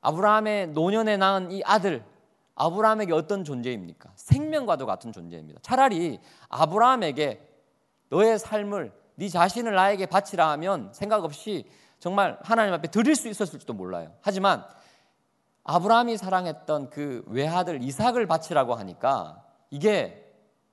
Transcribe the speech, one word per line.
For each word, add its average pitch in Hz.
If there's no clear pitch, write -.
아브라함의 208
노년에 202
낳은 190
이 190
아들, 180
아브라함에게 208
어떤 165
존재입니까? 120
생명과도 269
같은 101
존재입니다. 85
차라리 196
아브라함에게 160
"너의 214
삶을, 202
네 202
자신을 202
나에게 190
바치라." 175
하면 151
생각 208
없이 160
정말 185
하나님 214
앞에 160
드릴 233
수 240
있었을지도 185
몰라요. 90
하지만 190
아브라함이 220
사랑했던 175
그 143
외아들 160
이삭을 214
바치라고 156
하니까 95
이게 156